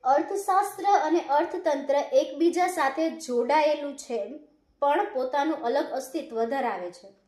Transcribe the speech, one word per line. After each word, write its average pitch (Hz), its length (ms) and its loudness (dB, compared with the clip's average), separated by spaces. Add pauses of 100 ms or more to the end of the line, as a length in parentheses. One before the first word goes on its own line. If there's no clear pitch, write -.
અર્થશાસ્ત્ર 370 800 0 (200)
અને 320 160 2
અર્થતંત્ર 294 720 0 (180)
એકબીજા 330 540 2
સાથે 320 440 0
જોડાયેલું 285 840 0
છે, 226 380 -8 (440)
પણ 302 360 2
પોતાનું 269 480 -2
અલગ 247 280 -2
અસ્તિત્વ 233 540 -4
ધરાવે 226 460 -4
છે. - 380 -20